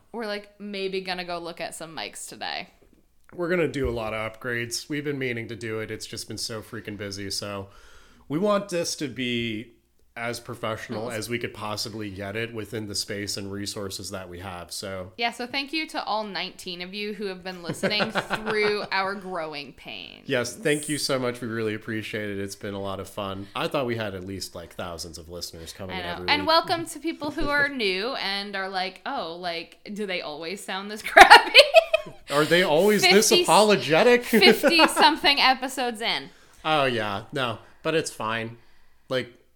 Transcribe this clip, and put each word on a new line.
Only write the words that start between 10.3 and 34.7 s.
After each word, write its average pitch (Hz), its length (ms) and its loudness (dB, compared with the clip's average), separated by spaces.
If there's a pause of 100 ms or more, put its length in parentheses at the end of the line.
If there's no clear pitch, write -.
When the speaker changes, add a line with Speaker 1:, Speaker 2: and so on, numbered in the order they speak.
Speaker 2:
professional 110 680 -6
Speaker 1:
Yes. 113 120 -4
Speaker 2:
as 104 100 -8
we 120 100 -2
could 120 140 -6
possibly 107 560 -6
get 98 260 -8
it 117 180 -4
within 110 360 -8
the 101 60 -8
space 101 420 -4
and 98 120 -8
resources 98 640 -8
that 95 160 -10
we 87 120 -12
have, 90 300 -10
so. 95 460 -8
Speaker 1:
Yeah, 233 160 -4
so 247 160 -10
thank 277 240 -6
you 311 160 -4
to 302 160 -8
all 214 220 -4
nineteen 180 560 -8
of 185 120 -10
you 208 200 -6
who 202 140 -8
have 180 180 -10
been 180 180 -10
listening 185 480 -2
Speaker 2:
<laughs> - 0 -
Speaker 1:
through 208 800 -2
our 196 240 0
growing 156 560 -8
pains. 87 560 -16
Speaker 2:
Yes, 123 260 0
thank 147 360 0
you 147 80 0
so 135 200 0
much. 120 220 -2
We 120 80 -6
really 110 280 -2
appreciate 107 540 -6
it. 98 100 -4
It's 98 180 -6
been 101 160 -8
a 98 80 -4
lot 98 180 -4
of 92 100 -8
fun. 98 460 -6
I 156 140 -2
thought 147 160 0
we 120 100 -2
had 107 180 -4
at 92 120 -8
least, 95 280 -8
like, 87 220 -14
thousands 85 420 -10
of 82 120 -16
listeners 82 420 -12
coming - 240 -10
Speaker 1:
I 185 40 -6
Speaker 2:
in 175 60 -8
Speaker 1:
know. 175 60 -6
Speaker 2:
every 175 180 -6
Speaker 1:
And 294 120 4
Speaker 2:
week. - 80 0
Speaker 1:
welcome 330 380 4
to 302 120 -12
people 302 320 -4
who 294 180 -2
Speaker 2:
<laughs> 285 80 2
Speaker 1:
are 285 120 4
new 220 460 0
and 196 420 -4
are 190 100 -4
like, 190 380 -4
"Oh, 196 340 -6
like, 170 380 -6 (160)
do 202 120 -4
they 180 160 -4
always 165 400 -8
sound 202 300 -8
this 214 100 -10
<laughs> - 20 -14
crappy?" - 540 10 (720)
Speaker 2:
Are 143 140 4
they 170 200 6
always 190 400 6
this 214 260 8
Speaker 1:
Fifty 349 140 6
Speaker 2:
apologetic? 208 800 6
<laughs> - 20 -10
Speaker 1:
fifty-something 294 1120 6